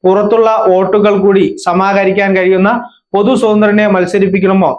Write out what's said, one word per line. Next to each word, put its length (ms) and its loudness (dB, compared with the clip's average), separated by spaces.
പുറത്തുള്ള 480 2
വോട്ടുകൾ 520 0
കൂടി 260 2
സമാഹരിക്കാൻ 720 0
കഴിയുന്ന 340 0
പൊതു 220 0
സ്വതന്ത്രനെ 540 0
മത്സരിപ്പിക്കണമോ 920 0